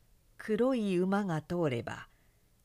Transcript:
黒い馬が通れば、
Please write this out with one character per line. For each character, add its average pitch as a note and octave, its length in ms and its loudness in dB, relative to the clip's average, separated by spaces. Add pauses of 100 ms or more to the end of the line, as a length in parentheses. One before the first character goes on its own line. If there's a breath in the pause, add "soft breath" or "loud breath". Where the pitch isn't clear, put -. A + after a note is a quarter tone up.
(380 soft breath)
黒 A#3 360 2
い G#3 220 0
馬 F#3+ 300 2
が D#3+ 160 -2
通 F3 280 -2
れ A#2 140 -2
ば、 - 240 -12 (580 soft breath)